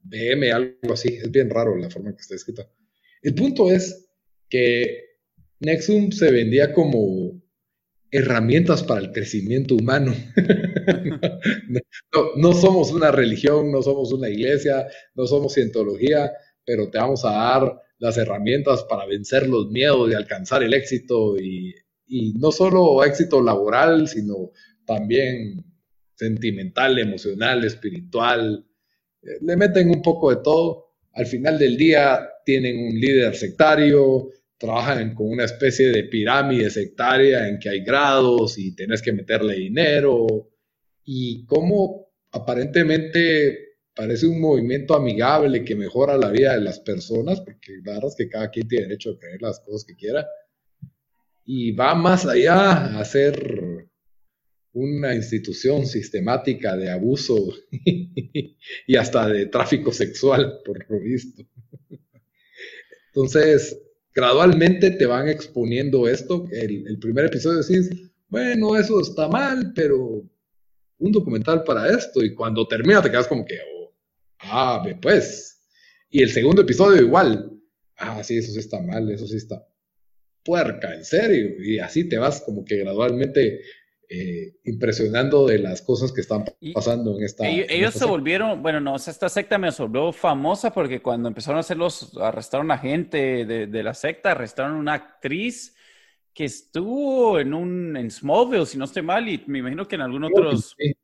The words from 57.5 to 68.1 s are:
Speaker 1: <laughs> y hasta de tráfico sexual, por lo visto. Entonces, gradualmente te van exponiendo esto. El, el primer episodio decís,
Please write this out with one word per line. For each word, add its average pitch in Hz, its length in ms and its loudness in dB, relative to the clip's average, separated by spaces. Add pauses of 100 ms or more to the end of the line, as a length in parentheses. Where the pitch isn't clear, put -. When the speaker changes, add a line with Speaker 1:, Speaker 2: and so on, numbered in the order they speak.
Speaker 1:
<laughs> - 140 -12 (1000)
y 131 100 4
hasta 113 320 2
de 101 180 0
tráfico 123 460 0
sexual, - 720 0
por 95 260 -10
lo 104 100 -4
visto. 123 420 -6 (1700)
Entonces, 139 680 2 (360)
gradualmente 170 800 4
te 131 140 2
van 127 220 0
exponiendo 127 800 0
esto. - 420 -2
El, 104 360 -6
el 107 120 -8
primer 120 280 0
episodio 160 360 -2
decís, 185 280 2 (380)